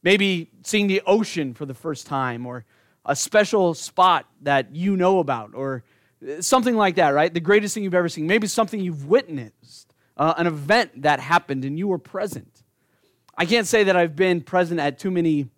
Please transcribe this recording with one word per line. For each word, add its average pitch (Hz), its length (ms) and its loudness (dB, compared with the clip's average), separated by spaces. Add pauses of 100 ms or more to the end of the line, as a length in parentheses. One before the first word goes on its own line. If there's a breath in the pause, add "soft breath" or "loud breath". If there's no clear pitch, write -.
Maybe 190 460 2 (140)
seeing 202 240 0
the 190 180 0
ocean 175 480 0
for 143 140 -12
the 131 80 -12
first 151 320 -10
time, 123 400 -6
or 123 180 -14 (400)
a 139 100 0
special 196 600 2
spot 180 520 2 (140)
that 139 340 0
you 185 220 -2
know 185 220 2
about, 117 340 -4
or 131 300 -8 (560)
something 247 360 2
like 196 200 2
that, 165 140 4
right? 151 220 2
The 170 80 -4
greatest 202 360 0
thing 214 80 -6
you've 185 100 -4
ever 175 160 2
seen. 156 160 -8
Maybe 208 220 0
something 220 320 -2
you've 165 260 -6
witnessed, 156 880 -4 (240)
uh, 156 200 2
an 170 100 0
event 156 560 -2
that 147 160 2
happened 135 460 -2
and 143 120 -6
you 196 100 -4
were 180 120 -2
present. - 640 -10 (760)
I 175 80 0
can't 214 200 2
say 214 180 4
that 190 120 4
I've 170 200 2
been 180 260 2
present 175 380 0
at 143 200 -2
too 196 100 -4
many 160 480 0